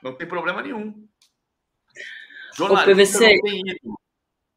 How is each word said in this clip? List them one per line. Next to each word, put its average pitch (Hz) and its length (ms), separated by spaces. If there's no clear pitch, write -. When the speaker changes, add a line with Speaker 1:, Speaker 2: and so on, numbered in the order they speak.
Speaker 1:
Não 131 120
tem 170 120
problema 175 340
nenhum. 214 460
Speaker 2:
Ô, - 40
Speaker 1:
Jornalista 170 300
Speaker 2:
P 196 80
V 196 120
C. 208 280
Speaker 1:
não 190 80
tem 202 180
ídolo. 185 400